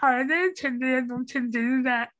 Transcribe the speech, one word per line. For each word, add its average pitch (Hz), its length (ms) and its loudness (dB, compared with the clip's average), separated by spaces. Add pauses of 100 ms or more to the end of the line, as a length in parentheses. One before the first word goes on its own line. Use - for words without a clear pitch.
harder 285 520 2
to 262 260 -4
be 262 160 2
able 247 320 -2
to 247 240 -4
do 240 320 0
that 240 380 0